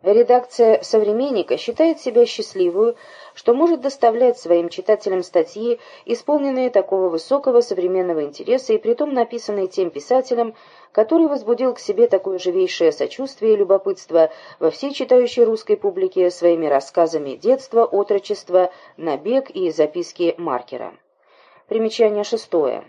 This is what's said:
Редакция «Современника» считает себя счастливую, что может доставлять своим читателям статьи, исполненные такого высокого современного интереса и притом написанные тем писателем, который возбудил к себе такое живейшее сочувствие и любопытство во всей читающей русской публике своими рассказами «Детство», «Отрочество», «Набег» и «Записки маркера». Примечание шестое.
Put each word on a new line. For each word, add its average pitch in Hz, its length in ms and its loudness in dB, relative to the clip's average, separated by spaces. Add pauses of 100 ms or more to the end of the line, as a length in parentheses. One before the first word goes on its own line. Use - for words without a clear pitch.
Редакция 240 800 2
«Современника» 220 720 -2
считает 311 420 -2
себя 240 280 2
счастливую, 196 680 -2 (380)
что - 220 0
может 311 260 2
доставлять 240 560 0
своим 170 320 0
читателям 190 540 -2
статьи, 214 560 -2 (260)
исполненные 254 640 -2
такого 190 400 0
высокого 240 520 0
современного 180 640 -2
интереса 226 500 -2
и 214 40 2
притом 240 360 -2
написанные 220 540 -4
тем 185 220 -4
писателем, 233 640 -2 (380)
который 320 360 2
возбудил 240 460 -2
к - 60 -12
себе 220 280 0
такое 190 300 -2
живейшее 180 540 0
сочувствие 220 640 -2
и 208 40 2
любопытство 185 720 0 (300)
во - 100 0
всей 277 240 -8
читающей 247 500 2
русской 220 320 0
публике 185 540 -2
своими 170 380 0
рассказами 147 640 -2
«Детство», 233 520 0
«Отрочество», 196 880 0 (260)
«Набег» 165 520 -4
и 185 220 -4
«Записки 165 680 -2
маркера». 127 560 -8 (720)
Примечание 220 560 -2
шестое. 151 640 -4